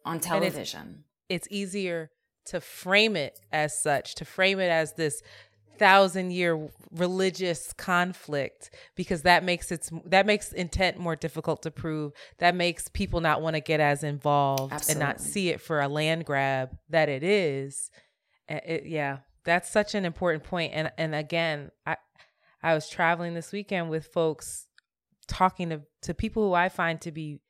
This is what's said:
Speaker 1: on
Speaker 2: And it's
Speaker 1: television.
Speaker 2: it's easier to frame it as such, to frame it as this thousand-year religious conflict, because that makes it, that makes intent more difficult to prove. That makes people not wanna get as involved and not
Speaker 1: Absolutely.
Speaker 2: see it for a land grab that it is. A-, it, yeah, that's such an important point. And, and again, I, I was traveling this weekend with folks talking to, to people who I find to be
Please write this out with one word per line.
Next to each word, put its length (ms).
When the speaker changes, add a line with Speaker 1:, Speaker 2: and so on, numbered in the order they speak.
Speaker 1:
on 100
Speaker 2:
And 60
it's 60
Speaker 1:
television. 760
Speaker 2:
it's 200
easier 600
to 140
frame 560
it 220
as 280
such, 360
to 100
frame 320
it 100
as 260
this 280
thousand-year 880
religious 840
conflict, 960
because 260
that 220
makes 280
it, 160
that 220
makes 260
intent 460
more 180
difficult 460
to 80
prove. 420
That 160
makes 340
people 320
not 200
wanna 200
get 200
as 220
involved 720
and 80
not 160
Speaker 1:
Absolutely. 180
Speaker 2:
see 180
it 120
for 180
a 80
land 380
grab 500
that 180
it 140
is. 680
A-, 240
it, 120
yeah, 320
that's 260
such 240
an 100
important 400
point. 300
And, 240
and 160
again, 560
I, 100
I 120
was 140
traveling 440
this 200
weekend 360
with 200
folks 580
talking 420
to, 120
to 100
people 340
who 60
I 160
find 340
to 100
be 260